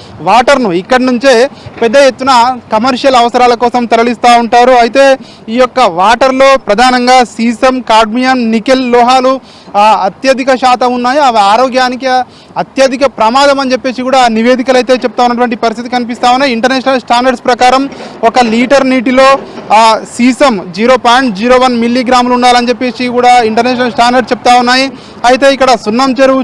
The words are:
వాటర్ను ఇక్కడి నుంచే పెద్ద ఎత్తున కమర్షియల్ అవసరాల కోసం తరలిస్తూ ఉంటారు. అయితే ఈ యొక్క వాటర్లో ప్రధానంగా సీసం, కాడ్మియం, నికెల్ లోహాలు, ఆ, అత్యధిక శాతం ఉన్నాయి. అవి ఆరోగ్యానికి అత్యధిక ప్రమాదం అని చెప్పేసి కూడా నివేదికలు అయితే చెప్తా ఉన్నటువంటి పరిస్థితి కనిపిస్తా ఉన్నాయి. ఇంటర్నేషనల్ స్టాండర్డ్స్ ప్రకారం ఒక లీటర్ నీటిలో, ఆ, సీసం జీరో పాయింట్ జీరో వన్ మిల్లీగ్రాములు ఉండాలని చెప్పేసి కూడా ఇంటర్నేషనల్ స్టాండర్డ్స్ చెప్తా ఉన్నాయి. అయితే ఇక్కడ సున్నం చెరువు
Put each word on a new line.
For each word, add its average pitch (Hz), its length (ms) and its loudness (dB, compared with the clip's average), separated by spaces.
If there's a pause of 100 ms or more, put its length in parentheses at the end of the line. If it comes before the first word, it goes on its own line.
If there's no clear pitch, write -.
(220)
వాటర్ను 233 520 0
ఇక్కడి 240 320 -2
నుంచే 254 440 0 (320)
పెద్ద 233 140 0
ఎత్తున 254 640 2 (140)
కమర్షియల్ 254 420 0
అవసరాల 240 380 2
కోసం 240 320 -2
తరలిస్తూ 240 540 2
ఉంటారు. 240 320 2
అయితే 262 460 2 (320)
ఈ 226 60 -8
యొక్క 254 240 0
వాటర్లో 254 800 2
ప్రధానంగా 247 640 0
సీసం, 240 560 -2
కాడ్మియం, 233 720 0
నికెల్ 247 400 -2
లోహాలు, 254 480 2 (380)
ఆ, 208 280 2
అత్యధిక 262 500 -2
శాతం 247 380 0
ఉన్నాయి. 247 260 -2
అవి 247 200 2
ఆరోగ్యానికి 247 680 0 (500)
అత్యధిక 262 480 -2
ప్రమాదం 269 540 0
అని 262 120 -4
చెప్పేసి 254 300 -4
కూడా 254 260 0
నివేదికలు 240 500 0
అయితే 254 160 0
చెప్తా 247 300 -2
ఉన్నటువంటి 240 320 -2
పరిస్థితి 233 340 -6
కనిపిస్తా 247 420 -2
ఉన్నాయి. 262 200 0
ఇంటర్నేషనల్ 254 480 -2
స్టాండర్డ్స్ 247 460 -2
ప్రకారం 254 440 0 (340)
ఒక 226 160 0
లీటర్ 247 500 0
నీటిలో, 262 500 2 (340)
ఆ, 220 260 2 (180)
సీసం 240 580 0
జీరో 240 220 2
పాయింట్ 240 380 0
జీరో 247 220 0
వన్ 247 220 0
మిల్లీగ్రాములు 247 540 0
ఉండాలని 247 360 2
చెప్పేసి 247 380 -4
కూడా 247 340 2
ఇంటర్నేషనల్ 233 500 -2
స్టాండర్డ్స్ 247 420 0
చెప్తా 247 240 2
ఉన్నాయి. 254 340 0 (340)
అయితే 262 280 2
ఇక్కడ 262 220 0
సున్నం 247 460 -2
చెరువు 262 220 2